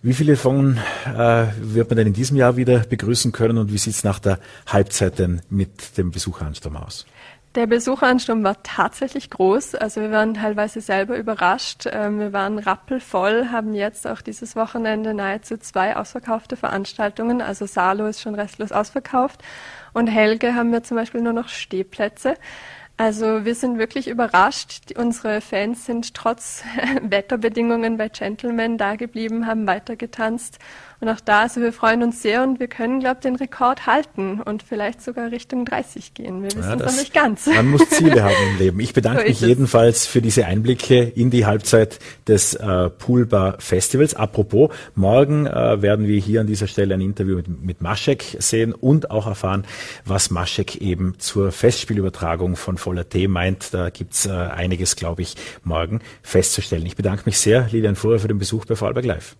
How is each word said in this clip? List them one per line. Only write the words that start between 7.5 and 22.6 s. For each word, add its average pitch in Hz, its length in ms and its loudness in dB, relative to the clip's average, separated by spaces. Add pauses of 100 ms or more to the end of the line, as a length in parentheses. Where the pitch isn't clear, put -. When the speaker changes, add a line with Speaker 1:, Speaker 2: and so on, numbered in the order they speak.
Speaker 2:
Der 233 100 0
Besucheransturm 240 800 0
war 196 180 0
tatsächlich - 680 -4
groß. 196 420 0
Also 214 280 -4
wir 214 100 -4
waren 214 240 2
teilweise 208 440 -4
selber 196 380 -2
überrascht. 214 720 -2
Ähm, 208 280 -2
wir 208 140 -4
waren 202 260 -2
rappelvoll, 214 920 -2
haben 214 220 -4
jetzt 208 320 -6
auch - 160 -8
dieses 226 340 -14
Wochenende 220 600 -4
nahezu 208 420 -6
zwei 196 400 -2
ausverkaufte 233 580 -6
Veranstaltungen. 220 840 -4
Also 196 240 -6
Salo 196 400 0
ist 214 160 -6
schon 214 140 -6
restlos 208 360 -8
ausverkauft. 254 680 -2 (520)
Und 233 120 2
Helge 220 480 2
haben 233 180 0
wir 233 120 0
zum 233 140 -4
Beispiel 233 240 -4
nur 233 120 0
noch 247 140 -4
Stehplätze. 208 880 -4 (640)